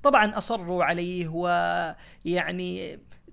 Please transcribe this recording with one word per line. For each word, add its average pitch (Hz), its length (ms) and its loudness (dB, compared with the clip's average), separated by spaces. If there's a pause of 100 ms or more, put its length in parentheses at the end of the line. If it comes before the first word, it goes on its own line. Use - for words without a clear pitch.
طبعا 214 340 6
أصروا 180 460 -2
عليه 175 440 -2
ويعني 175 1700 -2 (340)